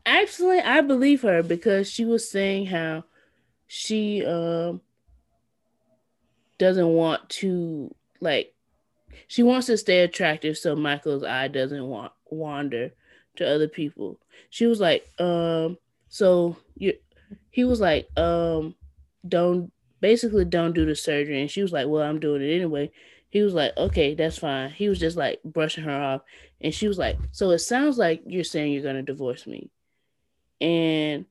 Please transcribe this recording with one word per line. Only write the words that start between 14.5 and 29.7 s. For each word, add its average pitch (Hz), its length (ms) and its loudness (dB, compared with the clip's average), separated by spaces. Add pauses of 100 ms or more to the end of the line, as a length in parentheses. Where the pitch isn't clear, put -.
was 226 120 4
like, 165 260 2 (140)
um, 170 580 0 (320)
"So 175 480 4 (180)
you," 190 180 -2 (560)
he 247 140 0
was 247 180 2
like, 165 260 2 (100)
um, 165 580 0 (520)
"Don't, 175 440 0 (300)
basically 214 440 2
don't 170 280 0
do 160 120 2
the 156 100 0
surgery." 147 460 -2
And 143 80 -4
she 196 120 -4
was 190 120 -2
like, 139 140 -2
"Well, 151 160 0
I'm 151 160 -2
doing 147 220 -2
it 147 120 -2
anyway." 156 380 -2 (380)
He 208 120 0
was 202 120 2
like, - 240 0
"Okay, 151 380 2
that's 160 220 -2
fine." 135 340 -4
He 208 180 -4
was 185 100 0
just, 170 180 -2
like, 139 260 -2
brushing 160 400 -4
her 151 80 -4 (100)
off. 135 200 -4 (400)
And 160 120 -2
she - 140 -2
was 202 100 -2
like, 135 200 -2 (140)
"So 196 200 0
it 170 80 4
sounds 262 380 0
like 170 280 2
you're 180 180 -4
saying 151 300 -2
you're 139 100 -4
gonna 135 200 -4
divorce 131 440 -6
me. - 220 -14 (920)